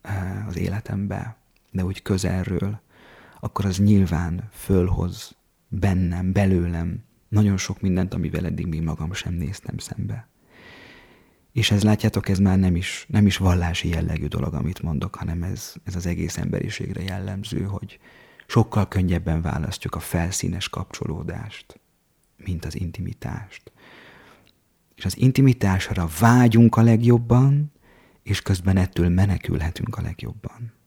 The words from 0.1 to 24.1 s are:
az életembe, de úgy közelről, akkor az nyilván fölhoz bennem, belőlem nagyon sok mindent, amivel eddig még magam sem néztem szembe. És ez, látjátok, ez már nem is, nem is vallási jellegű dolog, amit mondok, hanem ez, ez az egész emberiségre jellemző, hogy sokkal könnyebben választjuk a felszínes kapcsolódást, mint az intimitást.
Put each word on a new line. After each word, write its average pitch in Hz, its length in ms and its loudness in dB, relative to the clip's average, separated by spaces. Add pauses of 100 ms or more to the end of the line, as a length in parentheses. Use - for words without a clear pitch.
az 87 100 -8
életembe, 98 800 -6 (340)
de 92 140 -2
úgy 95 160 -6
közelről, 92 800 -2 (580)
akkor - 260 -6
az 92 120 0
nyilván 95 720 4
fölhoz 90 840 0 (320)
bennem, 92 640 0
belőlem 87 720 0 (260)
nagyon 104 280 2
sok - 240 -6
mindent, 92 320 0
amivel 85 320 -2
eddig 85 220 -4
még 78 140 -4
magam 80 320 -4
sem - 200 -6
néztem 85 440 -6
szembe. - 500 -8 (1300)
És 110 140 0
ez, 101 120 4
látjátok, 107 460 2
ez 95 100 2
már 95 200 6
nem 92 160 4
is, - 340 -6
nem 104 160 4
is 95 120 4
vallási 87 520 2
jellegű 80 360 -2
dolog, 80 280 -4
amit 80 280 -4
mondok, 76 340 -4
hanem 85 280 -6
ez, 92 300 -8 (100)
ez 92 120 -10
az 90 100 -6
egész 85 320 -4
emberiségre - 680 -6
jellemző, 95 600 -6
hogy 98 360 -8 (460)
sokkal 107 420 2
könnyebben 85 540 0
választjuk 78 540 -6
a 82 40 -6
felszínes 87 680 -4
kapcsolódást, - 1120 -10 (580)
mint 85 280 -8
az 80 100 -8
intimitást. - 960 -10 (1200)